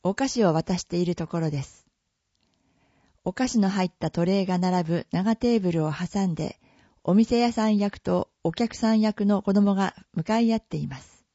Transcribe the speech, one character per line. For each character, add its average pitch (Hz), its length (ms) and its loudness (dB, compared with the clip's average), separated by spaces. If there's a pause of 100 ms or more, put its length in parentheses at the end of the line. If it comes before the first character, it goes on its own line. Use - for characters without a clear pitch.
お 190 120 -2
菓 269 140 -4
子 233 160 0
を 170 80 4
渡 165 260 0
し - 60 -10
て 170 140 -4
い 180 60 0
る 170 100 -2
と 165 120 -6
こ 170 140 -6
ろ 160 100 -2
で 139 120 -6
す。 - 240 -18 (1400)
お 185 80 -4
菓 254 160 -2
子 233 100 0
の 196 120 4
入 190 160 0
っ 175 40 -4
た 160 200 -6
ト 170 140 0
レ 190 180 2
イ 180 40 -2
が 185 120 0
並 180 260 0
ぶ 165 280 -2
長 202 220 0
テ 240 220 2
ー 214 40 2
ブ 180 120 0
ル 160 140 0
を 151 60 -2
挟 185 340 -4
ん 170 80 -2
で、 - 260 -8 (420)
お 175 120 2
店 226 240 4
屋 240 140 2
さ 220 120 -2
ん 208 140 2
役 202 200 -2
と 180 320 -2 (120)
お 165 100 -2
客 226 240 -4
さ 220 140 0
ん 220 100 4
役 214 240 0
の 202 160 2
子 196 140 -2
ど 208 80 6
も 202 120 4
が 190 200 -2 (180)
向 160 120 -4
か 220 160 0
い 226 120 2
合 220 60 0
っ - 20 -2
て - 160 -10
い 147 100 -4
ま 135 120 -10
す。 - 260 -20 (100)